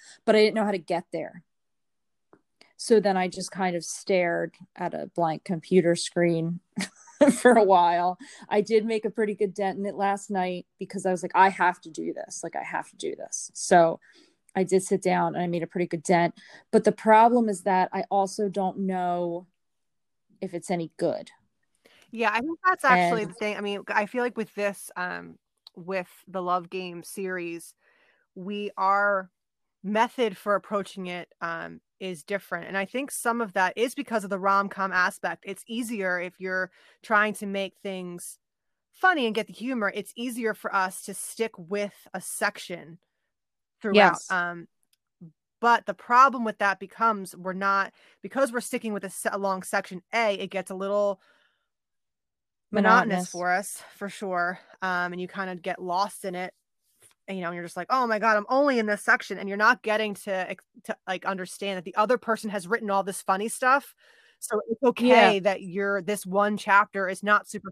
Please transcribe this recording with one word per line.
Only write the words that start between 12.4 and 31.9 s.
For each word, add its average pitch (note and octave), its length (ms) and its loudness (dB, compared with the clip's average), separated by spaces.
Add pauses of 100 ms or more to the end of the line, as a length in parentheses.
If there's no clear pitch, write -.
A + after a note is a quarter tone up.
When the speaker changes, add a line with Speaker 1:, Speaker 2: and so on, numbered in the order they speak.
Speaker 1:
Like, E3 120 -10
I C#2 80 -6
have E3 280 -8
to - 60 -20
do - 180 -6
this." - 380 -12
So E3 460 4 (560)
I F#3+ 100 0
did F#3+ 180 2
sit F#3+ 200 -2
down F3 320 0
and F3 80 -2
I F3 40 -2
made E3+ 160 -4
a E3 40 -6
pretty F3 200 -4
good E3 160 -6
dent. E3+ 320 2 (360)
But G#3+ 140 4
the G#3+ 80 6
problem A3+ 560 6
is F#3 140 -8
that F#3 300 2
I F#3+ 180 -4
also G3 380 0
don't F#3 300 -4
know F3+ 680 -4 (920)
if F3 120 -6
it's E3+ 180 -8
any E3+ 260 -2
good. - 340 -4 (800)
Speaker 2:
Yeah, A3+ 200 0
I A3+ 100 -2
think D#4+ 240 -6
that's F#4 200 2
actually G3 400 4
Speaker 1:
And - 0 -
Speaker 2:
the E3 80 -10
thing. G#3 240 -6
I G3+ 40 -8
mean, G3+ 260 -6
I G#3 180 2
feel A#3+ 180 -4
like A#3+ 140 -4
with A3 180 -6
this, G3+ 400 -6
um, F3 420 -8 (380)
with F3+ 340 -6 (180)
the F#3 160 -6
Love F3+ 260 -2
Game F3+ 340 -10
series, F3 680 -8 (640)
we, G3+ 420 -8
our G3 540 2 (520)
method A3 540 0
for G#3 180 0
approaching F#3+ 520 -6
it, F3 340 -10
um, E3+ 400 -8 (180)